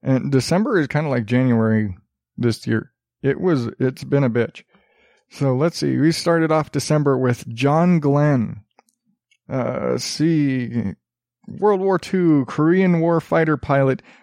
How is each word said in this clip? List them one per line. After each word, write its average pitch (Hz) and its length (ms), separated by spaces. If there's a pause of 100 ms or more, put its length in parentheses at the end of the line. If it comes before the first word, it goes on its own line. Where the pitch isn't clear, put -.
And 135 300
December 180 480
is 147 80
kinda 151 220
like 123 160
January 113 720 (420)
this 117 280
year. 113 280 (280)
It - 200
was, 151 260 (120)
it's 127 260
been 139 180
a 127 60
bitch. 113 340 (680)
So 135 260
let's 160 220
see. 135 200
We 147 140
started 160 400
off 156 200
December 143 460
with 127 320
John 156 500
Glenn. 139 640 (840)
Uh, 123 480
see, 131 960 (540)
World 202 340
War 190 180
Two, 160 480
Korean 175 540
War 170 180
fighter 160 380
pilot, 135 440 (220)